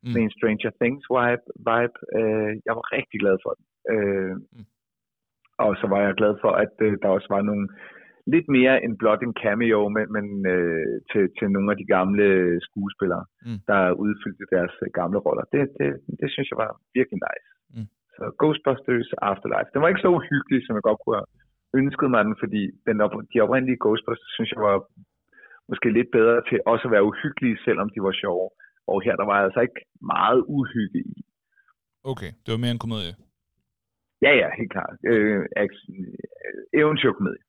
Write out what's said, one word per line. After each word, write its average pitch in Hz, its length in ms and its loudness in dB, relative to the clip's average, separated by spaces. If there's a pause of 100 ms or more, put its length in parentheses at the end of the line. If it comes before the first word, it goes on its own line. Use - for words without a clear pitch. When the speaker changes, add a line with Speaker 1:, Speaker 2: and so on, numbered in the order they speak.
Speaker 1:
Mm. 120 120 -6
Speaker 2:
med 117 80 2
en 107 140 0
Stranger 110 440 0
Things 123 260 -2 (100)
vibe, 120 300 0 (220)
vibe. 117 280 0 (220)
Øh, 107 340 0 (140)
jeg 113 120 -2
var 117 80 -12 (100)
rigtig 117 260 -6
glad 98 220 2
for - 140 -4
den. - 60 -20 (300)
Øh, 98 380 -2 (240)
Speaker 1:
Mm. 110 80 -18 (1000)
Speaker 2:
og 107 60 4 (100)
så 113 120 -4
var 98 140 2
jeg 98 140 0
glad 104 140 4 (100)
for, 107 80 4 (120)
at, 101 100 -10 (120)
øh, 107 60 2 (100)
der 104 140 0
også - 200 -4
var 101 140 0
nogle 101 160 -4 (680)
lidt 165 140 2 (100)
mere 127 260 6
end 113 160 -4
blot 107 220 2
en 120 120 -4 (100)
cameo, 110 360 2 (160)
men, 107 100 0 (100)
men, 104 100 -4 (280)
øh, 85 320 0 (240)
til, 104 140 2 (140)
til 110 160 -2
nogle 98 180 0
af 101 80 0
de 92 60 -12 (100)
gamle 98 300 4 (420)
skuespillere, 95 560 -4 (220)
Speaker 1:
Mm. 117 120 -8 (120)
Speaker 2:
der 101 100 4 (240)
udfyldte 104 500 -4
deres, 87 200 0 (100)
øh, 92 40 -8 (120)
gamle 90 260 0
roller. - 180 0 (100)
Det, 143 80 2 (160)
det, 147 100 2 (320)
det 143 140 -2
synes - 160 -6
jeg - 140 -6
var 107 60 -6 (280)
virkelig 120 200 -2 (100)
nice. - 200 -10 (280)
Speaker 1:
Mm. 110 100 -10 (300)
Speaker 2:
Så - 80 -10 (160)
Ghostbusters 131 680 0 (200)
Afterlife. - 420 -4
Den 139 100 0
var 165 60 4
ikke 190 180 0
så 180 120 6
uhyggelig, 139 480 0
som 117 100 -4
jeg 104 120 -4
godt 107 140 2
kunne 110 180 -2
have - 100 -14 (500)
ønskede 139 340 0
mig 110 140 6
den, 110 140 -2
fordi 104 200 -2 (260)
den 110 160 2
op-, 107 280 -4
de 117 120 2
oprindelige 127 400 0
Ghostbusters, 113 520 -2
synes 113 180 -4
jeg, - 140 -8
var 101 80 4 (920)
måske - 200 -2 (100)
lidt 120 200 0
bedre 117 180 6 (120)
til 120 100 0 (140)
også 113 160 0
at 113 60 2
være 104 160 6
uhyggelige, 120 460 -2 (100)
selvom 104 280 0
de 107 120 -6
var 95 160 0
sjove. 92 240 -2 (440)
Og 98 140 0
her, 110 160 0
der 101 120 0
var 101 140 4
altså 95 200 0
ikke - 160 -10 (320)
meget 113 260 4 (180)
uhygge 117 420 -4 (140)
i. - 20 -18 (960)
Speaker 1:
Okay, 95 180 -10 (140)
det - 100 -8
var 113 100 -2
mere 120 140 0
en - 80 -10
komedie. 104 280 -6 (1080)
Speaker 2:
Ja, 147 100 6 (100)
ja, 76 60 0 (100)
helt 110 180 -8
klart. - 180 -6 (180)
Øh, 107 280 2 (240)
action-, 95 420 -10 (380)
øh, - 360 -2
eventyrkomedie. 135 680 0